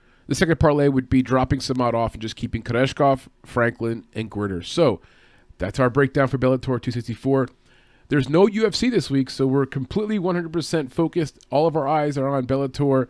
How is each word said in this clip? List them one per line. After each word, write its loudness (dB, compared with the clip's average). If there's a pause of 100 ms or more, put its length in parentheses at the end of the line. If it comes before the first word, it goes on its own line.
(280)
The -2
second 2
parlay 4
would 0
be 4
dropping 0
Samad -2
off -2
and -16
just -10
keeping -8
Koreshkov, 0 (180)
Franklin, -2
and -6
Gwerder. -4
So 2 (580)
that's -6
our 4
breakdown 2
for -4
Bellator 0
two -6
sixty-four. -2 (640)
There's 2
no 6
U 2
F -2
C 0
this 0
week, 0
so -2
we're 2
completely -4
one -2
hundred -4
percent -4
focused. -2 (100)
All 2
of 0
our -2
eyes 0
are -2
on -2
Bellator. 0